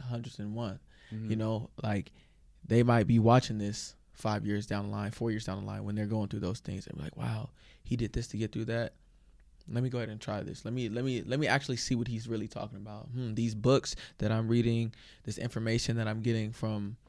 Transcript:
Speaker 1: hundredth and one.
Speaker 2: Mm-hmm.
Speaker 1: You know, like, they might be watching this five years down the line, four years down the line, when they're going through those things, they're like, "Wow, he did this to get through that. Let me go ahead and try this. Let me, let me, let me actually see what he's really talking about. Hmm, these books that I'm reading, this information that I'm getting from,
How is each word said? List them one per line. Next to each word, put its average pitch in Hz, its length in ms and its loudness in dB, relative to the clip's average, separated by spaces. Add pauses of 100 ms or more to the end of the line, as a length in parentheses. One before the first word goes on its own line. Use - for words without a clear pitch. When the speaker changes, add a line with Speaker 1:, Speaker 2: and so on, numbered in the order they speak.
Speaker 1:
hundredth 117 360 -8
and 104 160 -6
one. 120 240 -4 (340)
Speaker 2:
Mm-hmm. 110 160 -6
Speaker 1:
You 110 60 2
know, 110 340 -2 (140)
like, 104 280 0 (540)
they 117 180 6
might 117 240 6
be 117 120 8
watching 117 380 8
this 101 380 -4 (180)
five 104 320 -2
years 104 220 0
down 101 180 -2
the 101 60 -4
line, 104 200 -4
four 113 200 -2
years 107 140 -4
down 95 140 -4
the 101 60 -6
line, 101 180 -6
when 104 120 -2
they're 107 100 0
going 107 240 0
through 104 120 -4
those 95 180 -2
things, - 260 -6
they're - 180 -10
like, - 140 -8
"Wow, 113 320 -4 (340)
he - 120 -2
did 117 180 -2
this 117 140 -4
to 104 100 -8
get 107 140 -2
through 110 140 -4
that. 113 280 -2 (720)
Let 117 160 0
me 131 60 0
go 123 100 -4
ahead 110 100 -4
and 107 120 -10
try 104 200 -4
this. - 240 -8
Let 113 80 -4
me, 123 160 -2
let 117 160 -2
me, 123 200 0
let 131 140 0
me 151 80 2
actually 131 300 2
see - 180 0
what 120 120 0
he's 117 200 -4
really 110 200 -4
talking 107 300 -8
about. 104 360 -12
Hmm, 120 220 -4
these 113 200 2
books 127 400 4 (220)
that 107 140 2
I'm 113 160 2
reading, 117 460 4 (300)
this 107 140 -6
information 117 600 0
that 113 100 0
I'm 110 140 -2
getting 113 300 0
from, 107 460 -4 (120)